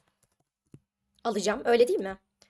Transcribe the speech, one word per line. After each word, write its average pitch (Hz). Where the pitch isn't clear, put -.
alacağım. 208
Öyle 240
değil 370
mi? 190